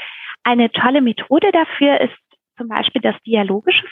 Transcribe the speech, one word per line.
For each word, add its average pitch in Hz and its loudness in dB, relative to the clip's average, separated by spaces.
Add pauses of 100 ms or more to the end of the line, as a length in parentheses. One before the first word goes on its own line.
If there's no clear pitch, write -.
(440)
eine 240 4
tolle 269 0
Methode 277 2
dafür 285 2
ist - -2 (440)
zum 240 -10
Beispiel - -4
das 220 0 (100)
dialogische 220 0